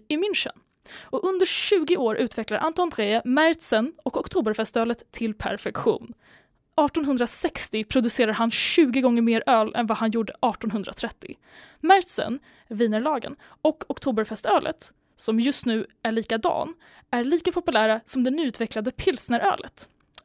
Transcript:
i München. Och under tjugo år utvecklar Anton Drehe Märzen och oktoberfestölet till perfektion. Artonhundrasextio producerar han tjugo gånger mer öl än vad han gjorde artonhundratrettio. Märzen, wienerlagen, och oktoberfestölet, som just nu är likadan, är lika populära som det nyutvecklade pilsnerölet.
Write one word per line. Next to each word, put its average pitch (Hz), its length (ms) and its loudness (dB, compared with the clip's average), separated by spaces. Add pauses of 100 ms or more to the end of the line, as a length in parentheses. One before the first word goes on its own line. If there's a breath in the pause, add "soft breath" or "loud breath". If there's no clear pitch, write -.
i 302 80 0
München. 392 340 -2 (500 loud breath)
Och - 280 -4
under 370 160 2
tjugo 349 520 2
år 233 200 0
utvecklar 220 420 -2
Anton 339 300 0
Drehe 220 360 0
Märzen 302 680 2 (100)
och - 160 -4
oktoberfestölet 226 920 -2
till 220 220 -4
perfektion. - 800 -4 (640 soft breath)
Artonhundrasextio 269 1040 0
producerar 226 500 2
han 226 180 0
tjugo 262 500 2
gånger 233 200 4
mer 233 260 2
öl 226 280 4
än 226 120 -2
vad 214 100 0
han 226 140 0
gjorde 220 280 -2
artonhundratrettio. - 960 -4 (440 loud breath)
Märzen, 349 600 2 (280 soft breath)
wienerlagen, 233 680 -2 (260 soft breath)
och 311 280 0
oktoberfestölet, - 1040 -2 (240)
som 226 220 -2
just 254 260 0
nu 220 200 -2 (180)
är 226 80 -2
likadan, 226 640 -2 (380 soft breath)
är 240 120 -2
lika 330 280 0
populära 226 540 2
som 262 180 0
det 254 80 0
nyutvecklade 247 600 -4
pilsnerölet. - 1000 -2 (360)